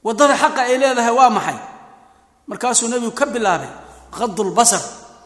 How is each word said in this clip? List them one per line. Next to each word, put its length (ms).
Waddada 340
xaqa 240
ay 160
leedahay 340
waa 180
maxay? 280
Markaasuu 400
Nabigu 240
ka 140
bilaabay, 420
"Ghaddul 380
basar," 260